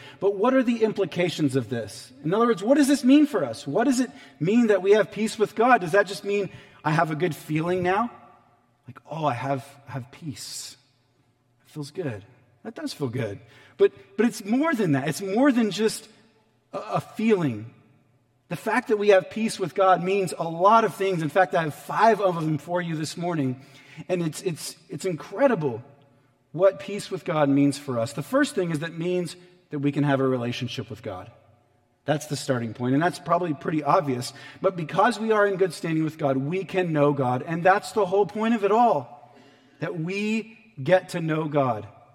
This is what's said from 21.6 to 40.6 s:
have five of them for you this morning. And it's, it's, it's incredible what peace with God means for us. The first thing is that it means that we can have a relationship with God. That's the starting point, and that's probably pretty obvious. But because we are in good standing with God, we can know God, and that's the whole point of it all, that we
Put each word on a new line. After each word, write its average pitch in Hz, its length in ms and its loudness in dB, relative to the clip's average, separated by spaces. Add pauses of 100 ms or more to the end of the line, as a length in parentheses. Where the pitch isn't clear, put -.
have 151 100 -4
five 202 480 2
of 185 140 2
them 156 220 -2
for 175 240 -6
you 170 140 -6
this 151 220 -8
morning. 156 420 -4 (480)
And 180 140 -2
it's, 160 200 -6
it's, - 340 -8 (140)
it's 160 160 -10
incredible 180 800 -2 (680)
what 190 280 2
peace 202 300 -8
with - 160 -10
God 156 240 2
means 139 280 4
for 123 220 -6
us. 117 140 -4
The 156 80 -8
first 277 340 0
thing 175 160 -2
is 156 80 -2
that 160 120 -8
it 165 80 -12
means 175 360 -4 (360)
that - 80 -6
we 139 120 -2
can 143 120 0
have 139 160 2
a 135 80 2
relationship 123 600 -4
with 110 120 -14
God. 95 300 -12 (760)
That's 147 220 -4
the 147 80 -6
starting 117 400 -4
point, 123 180 -2
and 139 80 2
that's 175 160 0
probably 170 380 -2
pretty 156 260 -4
obvious. 139 500 0 (300)
But 185 140 0
because 190 440 0
we 220 120 -2
are 208 160 4
in 196 100 -2
good 180 160 0
standing 160 300 -2
with 156 160 -6
God, 139 180 0
we 160 260 -4
can 185 300 -2
know 147 200 4
God, 127 340 -2
and 170 160 -6
that's 190 300 2
the 208 120 2
whole 196 220 2
point 220 260 -2
of 214 100 -2
it 196 80 2
all, 214 640 0 (440)
that 175 200 -6
we 208 560 -4 (260)